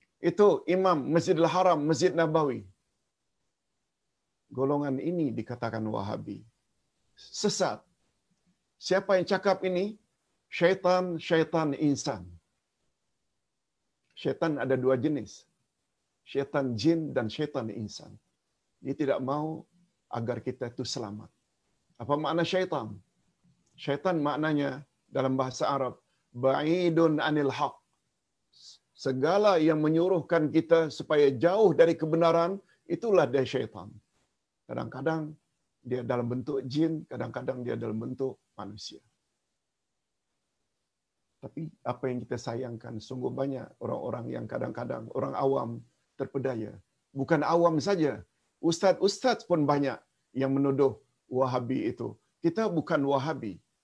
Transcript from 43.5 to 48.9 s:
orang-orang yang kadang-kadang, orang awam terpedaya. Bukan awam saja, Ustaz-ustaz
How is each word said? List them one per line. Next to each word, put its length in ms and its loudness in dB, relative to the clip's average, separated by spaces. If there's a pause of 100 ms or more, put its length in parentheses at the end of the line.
orang-orang 480 -6
yang 160 -8
kadang-kadang, 640 -6
orang 240 -4
awam 340 0 (460)
terpedaya. 560 -6 (400)
Bukan 320 0
awam 320 4
saja, 480 0 (460)
Ustaz-ustaz 800 2